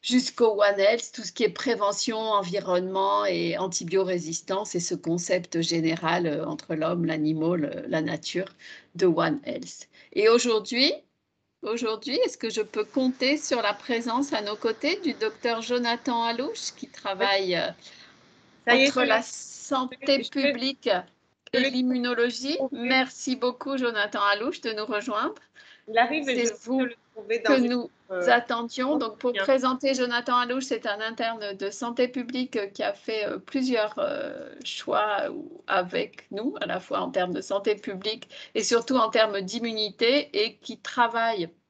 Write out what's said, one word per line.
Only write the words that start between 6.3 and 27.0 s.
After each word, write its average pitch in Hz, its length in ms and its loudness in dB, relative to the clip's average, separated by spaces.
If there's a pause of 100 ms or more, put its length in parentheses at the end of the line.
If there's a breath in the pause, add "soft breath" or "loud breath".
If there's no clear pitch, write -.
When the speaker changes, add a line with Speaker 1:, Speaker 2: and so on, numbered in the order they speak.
Speaker 1:
entre 160 300 -6
l'homme, 165 320 0
l'animal, 156 580 0
euh, - 240 -6
la 160 140 0
nature 170 460 -4 (480 loud breath)
de 185 100 4
One 165 380 2
Health. - 440 -10 (240 soft breath)
Et 208 160 4
aujourd'hui, 240 640 4 (680)
aujourd'hui, 226 540 -4
est-ce 494 200 0
que 226 140 -4
je 220 100 -4
peux 214 240 -2
compter 262 540 0
sur 254 240 -2
la 208 100 0
présence 240 640 -2
à 214 80 0
nos 208 140 -4
côtés 285 440 0
du 339 140 -2
docteur 226 480 -2
Jonathan 240 640 0
Alouche 247 520 -4
qui - 120 -14
travaille, 196 680 0
euh, 165 120 0 (1000 loud breath)
Speaker 2:
Ça 240 100 6
y 269 60 6
est, 277 60 6
Speaker 1:
entre 262 140 0
Speaker 2:
je 247 40 2
Speaker 1:
la 220 120 4
Speaker 2:
l'ai. 240 60 0
Speaker 1:
santé - 720 -6 (100)
Speaker 2:
Je 285 60 6 (260)
l'ai. 277 140 4
Speaker 1:
publique 254 380 -2 (640)
Speaker 2:
Je 262 40 4
Speaker 1:
et 254 40 4
Speaker 2:
l'ai. 269 80 2
Speaker 1:
l'immunologie ? 247 880 0
Speaker 2:
Ok. 269 140 -2
Speaker 1:
Merci 262 640 0
beaucoup, 254 420 -2
Jonathan 214 420 0
Alouche, 208 400 0
de 226 120 -4
nous 214 120 -4
rejoindre. 214 560 -2 (480 soft breath)
Speaker 2:
Il 220 100 -2
arrive 269 300 2
et 247 120 0
je 233 60 2
Speaker 1:
C'est 220 60 0
Speaker 2:
vais - 120 -12
Speaker 1:
vous 262 160 0
Speaker 2:
le 247 140 -2 (200)